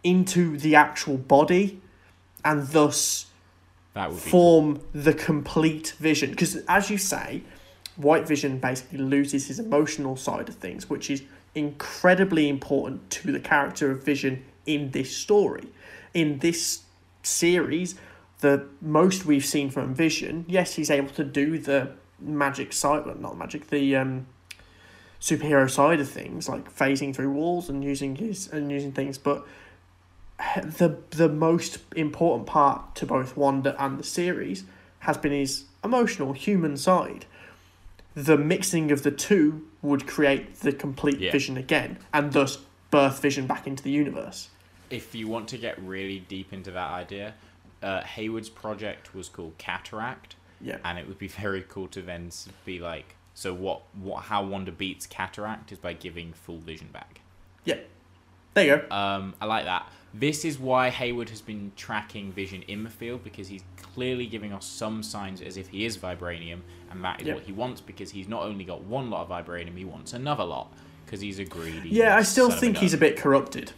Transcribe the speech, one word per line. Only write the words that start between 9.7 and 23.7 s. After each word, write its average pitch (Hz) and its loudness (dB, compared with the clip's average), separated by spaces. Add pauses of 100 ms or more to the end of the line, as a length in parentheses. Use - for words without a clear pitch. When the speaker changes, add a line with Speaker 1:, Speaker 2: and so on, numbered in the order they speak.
Speaker 1:
side - -4
of - -14
things, - -12
which - -6
is 135 -2 (340)
incredibly 160 4
important 135 -2
to - -4
the 139 -2
character 143 0
of 135 -6
Vision 135 -2 (220)
in 143 -2
this 131 -4
story. - 2 (480)
In 151 2
this - 0 (420)
series, 175 2 (420)
the 139 4 (140)
most 160 4
we've 143 4
seen 143 0
from 131 -4
Vision, 165 0
yes, 180 0
he's 151 -2
able 139 2
to 156 -2
do 143 0
the 139 0 (300)
magic 139 -2
side, 151 2
well, - -10
not - -10
magic, - -10
the, 139 2